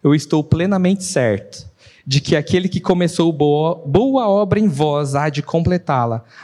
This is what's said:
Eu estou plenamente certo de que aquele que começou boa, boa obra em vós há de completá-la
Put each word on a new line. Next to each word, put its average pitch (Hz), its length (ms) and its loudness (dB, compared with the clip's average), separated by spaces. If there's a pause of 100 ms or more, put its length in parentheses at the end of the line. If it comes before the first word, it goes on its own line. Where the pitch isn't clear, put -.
Eu 147 100 4
estou 151 300 0
plenamente 185 600 0
certo - 640 -2 (380)
de 139 160 0
que - 140 0
aquele 180 340 0
que 185 100 -4
começou 175 540 0
boa, 147 540 0
boa 240 400 2
obra 202 320 2
em 214 80 2
vós 147 480 0
há 151 140 0
de 147 120 -6
completá-la 147 840 -2 (200)